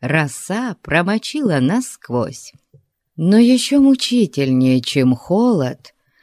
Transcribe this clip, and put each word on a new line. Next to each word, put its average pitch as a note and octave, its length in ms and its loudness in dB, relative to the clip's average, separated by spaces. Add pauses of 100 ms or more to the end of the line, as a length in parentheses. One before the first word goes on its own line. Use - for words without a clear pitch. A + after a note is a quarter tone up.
роса D#3+ 800 -6
промочила G3 800 -2
насквозь. B2+ 920 -4 (640)
Но F#3 220 2
еще B3 420 4
мучительнее, C#3 1000 2
чем B2+ 340 0
холод, F3+ 800 -2 (280)